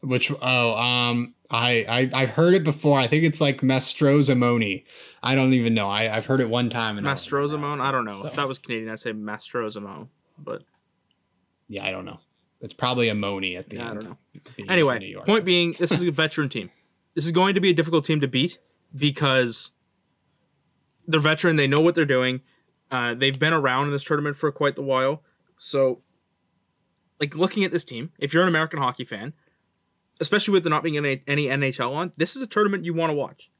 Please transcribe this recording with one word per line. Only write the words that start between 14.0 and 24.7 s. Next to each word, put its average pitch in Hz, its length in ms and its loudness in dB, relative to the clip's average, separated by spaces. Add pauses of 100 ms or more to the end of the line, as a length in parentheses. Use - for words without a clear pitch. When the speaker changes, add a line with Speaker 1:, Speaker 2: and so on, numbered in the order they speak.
Speaker 2:
don't 110 80 -14
know. - 80 -16 (160)
Speaker 1:
being - 100 -20 (120)
he's - 100 -14
in - 60 -4
Speaker 2:
Anyway, 143 280 4
Speaker 1:
New - 80 -12
York. 98 200 -12
Speaker 2:
point 208 180 2
being, 175 340 2
this 170 120 0
is 180 120 0
a 170 80 0
veteran 151 380 0
team. 101 220 -10 (420)
This 151 120 -2
is 170 60 0
going 185 240 4
to 185 60 2
be 190 80 4
a 175 40 4
difficult 160 300 2
team 156 180 0
to 139 60 0
beat 135 320 -2 (360)
because 135 760 0 (1400)
they're 160 120 2
veteran. 156 360 4
They 143 120 4
know 139 120 4
what 170 160 4
they're 165 100 2
doing. 127 360 0 (480)
Uh, 120 240 -2
they've 135 240 0
been 156 160 2
around 135 320 2
in 147 60 -2
this 143 120 -4
tournament 147 320 -2
for 151 160 -2
quite 143 260 0